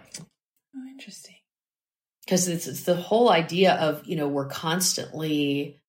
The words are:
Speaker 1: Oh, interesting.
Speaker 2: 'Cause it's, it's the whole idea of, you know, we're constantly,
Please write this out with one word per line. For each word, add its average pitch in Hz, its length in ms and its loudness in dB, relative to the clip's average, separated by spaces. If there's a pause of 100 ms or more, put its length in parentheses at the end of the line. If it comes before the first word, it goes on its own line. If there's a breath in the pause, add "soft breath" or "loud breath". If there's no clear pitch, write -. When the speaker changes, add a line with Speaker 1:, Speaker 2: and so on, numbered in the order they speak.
(200)
Speaker 1:
Oh, - 720 -20
interesting. 202 440 -20 (920)
Speaker 2:
'Cause 180 180 2
it's, 170 200 -4
it's 135 160 -10
the 175 120 2
whole 214 360 4
idea 165 420 4
of, 156 320 -2
you 180 100 -6
know, 147 120 0
we're 143 180 -2
constantly, 151 1400 -2